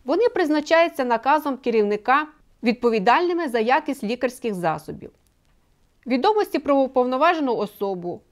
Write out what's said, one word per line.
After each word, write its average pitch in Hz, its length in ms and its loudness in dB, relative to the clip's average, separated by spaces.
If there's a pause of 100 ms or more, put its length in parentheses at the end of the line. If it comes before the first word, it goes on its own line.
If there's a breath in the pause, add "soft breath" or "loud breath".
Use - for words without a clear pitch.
Вони 349 240 2
призначаються 330 760 0
наказом 269 520 0
керівника, 226 720 0 (360)
відповідальними 254 840 0
за 233 100 -2
якість 254 460 -2
лікарських 240 500 -4
засобів. 160 560 -6 (960)
Відомості 339 520 0
про 285 180 0
уповноважену 262 800 0
особу, 190 640 -6 (120)